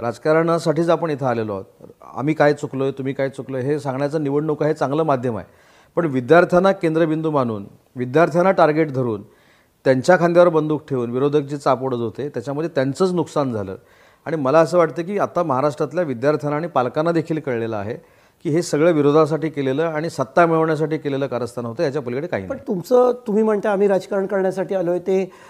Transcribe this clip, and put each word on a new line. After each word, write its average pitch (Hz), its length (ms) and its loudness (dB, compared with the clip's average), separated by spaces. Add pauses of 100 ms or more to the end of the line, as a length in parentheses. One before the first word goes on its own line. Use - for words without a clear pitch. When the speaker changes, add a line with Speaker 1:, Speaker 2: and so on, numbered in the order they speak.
Speaker 1:
राजकारणासाठीच 160 880 0
आपण 165 200 0
इथं 139 160 -4
आलेलो 113 280 -2
आहोत. 98 120 -8 (500)
आम्ही 135 180 0
काय 147 200 4
चुकलोय, 139 380 -4
तुम्ही 135 220 -6
काय 135 160 -4
चुकलोय 131 320 -8
हे 143 180 -2
सांगण्याचं 143 440 -4
निवडणूक 147 400 -2
हे 151 100 2
चांगलं 151 300 -2
माध्यम 127 340 0
आहे, 87 80 -10 (500)
पण 175 100 2
विद्यार्थ्यांना 170 680 4
केंद्रबिंदू 160 600 0
मानून 117 360 -2 (280)
विद्यार्थ्यांना 156 560 2
टार्गेट 156 420 2
धरून 120 300 -4 (600)
त्यांच्या 139 340 4
खांद्यावर 170 300 4
बंदूक 156 400 0
ठेवून 120 220 -4
विरोधक 143 300 0
जे 143 160 -6
चाप 131 260 0
ओढत 131 120 -4
होते 117 340 -6
त्याच्यामध्ये 143 460 -6
त्यांचंच 139 360 0
नुकसान 151 420 -2
झालं. 95 220 -6 (500)
आणि 156 100 -6
मला 147 240 4
असं 165 180 4
वाटतं 165 260 2
की 196 160 -4
आता 160 240 -2
महाराष्ट्रातल्या 147 600 -2
विद्यार्थ्यांना 147 540 -2
आणि 165 100 -6
पालकांना 151 440 0
देखील 165 280 -2
कळलेलं 113 360 -4
आहे - 500 -10 (180)
की 156 80 -4
हे 165 100 0
सगळं 165 300 2
विरोधासाठी 151 580 4
केलेलं 135 340 -2
आणि 160 260 -4
सत्ता 170 360 2
मिळवण्यासाठी 160 520 0
केलेलं 139 300 -4
कारस्थान 120 380 -6
होतं, 117 180 -4
याच्या 143 180 -2
पलीकडे 123 260 -6
काही 98 200 -4
Speaker 2:
पण 277 80 -6
Speaker 1:
नाही. - 120 -16
Speaker 2:
तुमचं, 247 440 2 (160)
तुम्ही 214 160 2
म्हणता 214 280 0
आम्ही 202 160 2
राजकारण 190 380 0
करण्यासाठी 190 500 -2
आलोय, 180 240 -2
ते 190 320 -2 (180)